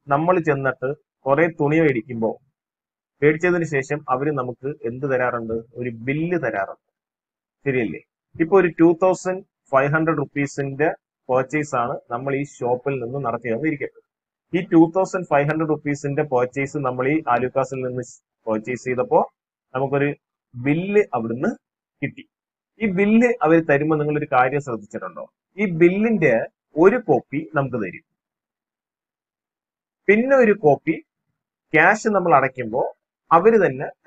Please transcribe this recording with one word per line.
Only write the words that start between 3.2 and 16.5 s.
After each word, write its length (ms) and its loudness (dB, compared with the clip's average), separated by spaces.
മേടിച്ചതിന് 420 2
ശേഷം 440 -4
അവര് 220 -2
നമുക്ക് 360 -6
എന്ത് 440 -8
തരാറുണ്ട്? 420 -2
ഒരു 380 -8
bill 480 -4
തരാറുണ്ട്, 540 -6
ശരിയല്ലേ? 320 -2
ഇപ്പൊ 200 4
ഒരു 80 2
ടു 220 6
തൗസൻഡ് 420 0
ഫൈവ് 200 2
ഹൺഡ്രഡ് 260 0
റുപ്പീസിന്റെ 760 -4
purchase 480 -2
ആണ് 220 -4
നമ്മൾ 240 -6
ഈ 100 -4
ഷോപ്പിൽ 600 -4
നിന്ന് 200 -8
നടത്തിയതെന്ന് 440 -4
ഇരിക്കട്ടെ. 380 -8
ഈ 40 0
ടു 340 6
തൗസൻഡ് 300 -2
ഫൈവ് 220 2
ഹൺഡ്രഡ് 200 -2
റുപ്പീസിന്റെ 540 -4
purchase 540 -2